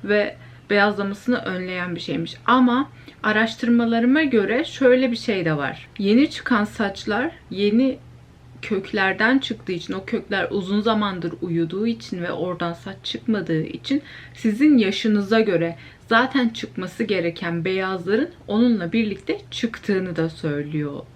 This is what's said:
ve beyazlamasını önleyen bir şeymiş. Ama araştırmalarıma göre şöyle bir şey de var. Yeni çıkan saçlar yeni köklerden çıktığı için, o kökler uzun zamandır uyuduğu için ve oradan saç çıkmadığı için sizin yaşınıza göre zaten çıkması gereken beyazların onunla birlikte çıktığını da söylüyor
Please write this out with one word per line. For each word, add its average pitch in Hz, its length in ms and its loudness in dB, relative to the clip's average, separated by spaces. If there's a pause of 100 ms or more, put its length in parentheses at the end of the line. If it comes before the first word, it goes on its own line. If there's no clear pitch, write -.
ve 208 320 0 (340)
beyazlamasını 202 680 0
önleyen 180 580 -6
bir 170 40 -8
şeymiş. - 460 -6
Ama 254 440 4 (340)
araştırmalarıma 233 1000 2
göre 240 420 2
şöyle 254 460 4
bir 233 40 -2
şey 190 300 -2
de 156 120 2
var. - 300 -6 (120)
Yeni 226 300 4
çıkan 208 360 0
saçlar 214 680 -4 (180)
yeni 208 480 2 (640)
köklerden 196 800 0
çıktığı - 320 -6
için, 175 220 -6
o 190 120 -8
kökler 196 460 -4
uzun 202 300 0
zamandır 202 600 0
uyuduğu 170 460 -2
için 226 360 -6
ve 175 80 -4
oradan 170 420 -4
saç 196 300 -14
çıkmadığı 165 600 -2
için - 380 -4 (320)
sizin 254 440 4
yaşınıza 208 640 2
göre 170 360 2 (340)
zaten 247 400 4
çıkması - 540 -6
gereken 170 600 -2
beyazların 190 640 0 (180)
onunla 208 460 2
birlikte 226 480 -2 (100)
çıktığını 190 640 -4
da 165 140 0
söylüyor 147 720 -6 (140)